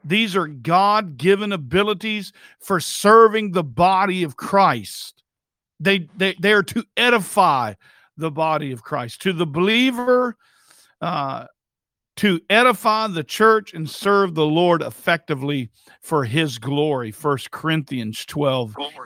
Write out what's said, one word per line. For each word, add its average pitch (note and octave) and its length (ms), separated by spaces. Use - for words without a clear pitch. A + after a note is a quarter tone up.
These G3 300
are F3+ 120
God-given F#3 1040
abilities G3 800
for F#3 180
serving G#3+ 720
the F3 120
body F#3 600
of D3 140
Christ. - 880
They, F#3 360
they, F#3+ 240
they G3 140
are G3+ 100
to - 200
edify F3+ 800
the D#3+ 160
body D3+ 400
of A#2+ 120
Christ. B2 400
To F#3+ 100
the E3 140
believer, A#3+ 880
uh, C#3 440
to F#3 300
edify A3 600
the E3 160
church A3 500
and D#3+ 160
serve G3 460
the D#3 100
Lord E3 380
effectively C#3 880
for D3+ 240
his B2+ 360
glory. C#3 500
First C3+ 400
Corinthians C3+ 760
twelve C3 540